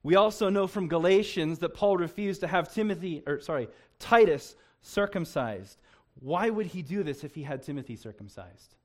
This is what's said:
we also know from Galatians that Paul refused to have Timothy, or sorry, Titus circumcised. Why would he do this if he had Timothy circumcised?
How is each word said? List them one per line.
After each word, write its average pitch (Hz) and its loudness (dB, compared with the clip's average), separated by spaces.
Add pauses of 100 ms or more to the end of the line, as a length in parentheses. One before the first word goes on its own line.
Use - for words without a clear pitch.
we 160 4
also 208 4
know 196 2
from 185 -4
Galatians 170 2
that 165 -4
Paul 202 2
refused 185 -4
to 175 -4
have 170 0
Timothy, 185 -2
or 143 -2
sorry, 135 -4 (320)
Titus 208 4 (260)
circumcised. 151 -4 (400)
Why 175 0
would 214 -2
he 180 -8
do 180 -4
this 147 -6
if 143 -14
he 156 -10
had 135 -8
Timothy 131 -8
circumcised? 101 -18